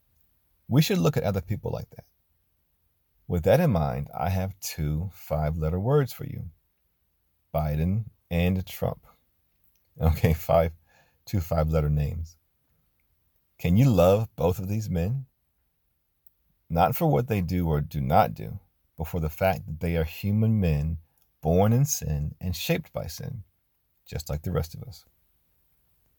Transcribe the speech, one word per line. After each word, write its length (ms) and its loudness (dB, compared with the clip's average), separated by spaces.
We 140 4
should 160 0
look 180 0
at 80 -2
other 160 -2
people 300 -6
like 200 -8
that. 140 -20
With 180 -2
that 160 6
in 100 4
mind, 460 0
I 120 -2
have 320 -4
two 540 -4
five-letter 680 -2
words 320 0
for 120 -12
you. 260 -10
Biden 500 0
and 360 0
Trump. 400 -8
Okay, 340 4
five, 380 2
two 160 -2
five-letter 500 2
names. 460 -4
Can 180 2
you 120 6
love 460 6
both 240 0
of 100 -6
these 220 -4
men? 360 -2
Not 280 2
for 100 0
what 220 2
they 120 0
do 280 0
or 120 2
do 200 -6
not 340 2
do, 240 -12
but 80 -6
for 140 -4
the 80 -2
fact 380 -2
that 120 -10
they 180 -2
are 80 0
human 560 0
men, 380 0
born 300 4
in 120 2
sin 560 -4
and 160 -4
shaped 360 -6
by 140 -8
sin, 380 -12
just 240 -10
like 140 -6
the 80 -6
rest 240 -4
of 80 -12
us. 220 -18